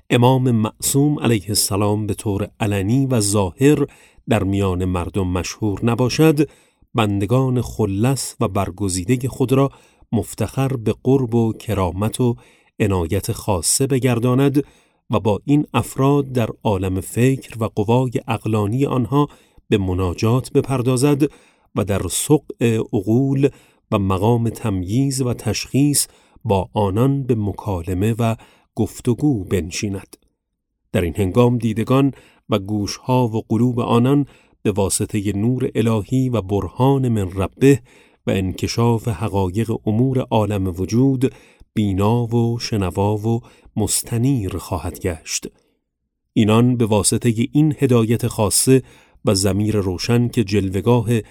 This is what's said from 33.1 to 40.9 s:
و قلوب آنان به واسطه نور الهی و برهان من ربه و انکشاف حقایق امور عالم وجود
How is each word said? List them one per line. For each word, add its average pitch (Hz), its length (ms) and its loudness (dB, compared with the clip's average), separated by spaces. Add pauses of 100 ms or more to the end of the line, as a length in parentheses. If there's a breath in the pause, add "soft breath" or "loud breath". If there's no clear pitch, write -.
و 110 200 -4
قلوب 117 320 0
آنان 123 460 2 (360 soft breath)
به 104 100 0
واسطه 101 600 -2
نور 117 420 -2
الهی 117 540 0
و 113 140 -2
برهان 123 680 0
من 104 220 -2
ربه 98 520 2 (440 soft breath)
و - 40 0
انکشاف 107 800 -2
حقایق 98 640 -2 (140)
امور 127 320 0
عالم 104 480 0
وجود 117 680 0 (400 loud breath)